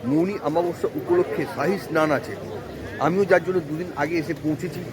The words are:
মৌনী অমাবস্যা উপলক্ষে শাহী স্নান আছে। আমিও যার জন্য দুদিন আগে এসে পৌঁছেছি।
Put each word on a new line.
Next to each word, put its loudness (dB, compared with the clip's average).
মৌনী 2
অমাবস্যা 0
উপলক্ষে 2
শাহী 2
স্নান 2
আছে। -4
আমিও 4
যার 8
জন্য 2
দুদিন -6
আগে 0
এসে -4
পৌঁছেছি। -2